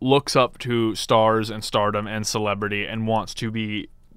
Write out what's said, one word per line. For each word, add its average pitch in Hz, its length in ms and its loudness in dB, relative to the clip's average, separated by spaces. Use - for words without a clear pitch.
looks 135 340 2
up 127 220 2
to 117 380 -2
stars 110 560 4
and 107 120 -10
stardom 104 440 0
and 107 200 -6
celebrity 104 600 -2
and 110 200 -4
wants 110 280 -2
to 113 160 -6
be, 107 400 -6